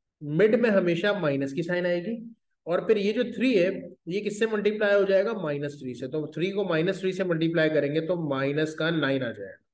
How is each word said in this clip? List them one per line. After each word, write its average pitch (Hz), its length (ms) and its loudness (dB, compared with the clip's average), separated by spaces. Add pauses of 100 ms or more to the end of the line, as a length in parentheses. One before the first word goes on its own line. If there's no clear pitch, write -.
(220)
मिड 170 380 4
में 233 100 4
हमेशा 185 500 2
माइनस 139 320 0
की 139 100 -4
साइन 175 240 -2
आएगी 175 300 -2 (500)
और 175 200 -2
फिर 214 120 4
ये 202 140 0
जो 240 200 0
थ्री 247 220 0
है 185 140 4 (400)
ये 190 120 -4
किससे 208 260 -2
मल्टीप्लाई 208 480 2
हो 196 100 6
जाएगा, 196 300 2
माइनस 147 480 -4
थ्री 127 120 -8
से। 131 140 -8
तो 151 180 -4 (100)
थ्री 175 160 -2
को 196 120 -2
माइनस 180 360 0
थ्री 190 120 -2
से 185 120 -2
मल्टीप्लाई 165 460 2
करेंगे 147 320 0
तो 175 140 -2 (120)
माइनस 143 460 0
का 160 180 -2
नाइन 139 300 0
आ 117 100 -4
जाएगा, 98 300 -14 (100)